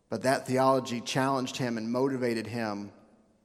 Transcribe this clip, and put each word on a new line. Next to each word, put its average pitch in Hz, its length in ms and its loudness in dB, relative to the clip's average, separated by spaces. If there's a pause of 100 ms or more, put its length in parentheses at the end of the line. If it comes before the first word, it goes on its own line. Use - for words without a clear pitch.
but 107 140 -4
that 131 220 2
theology 127 540 4
challenged 131 560 0
him 120 220 -2
and 110 120 -4
motivated 123 560 0
him 104 460 -6 (520)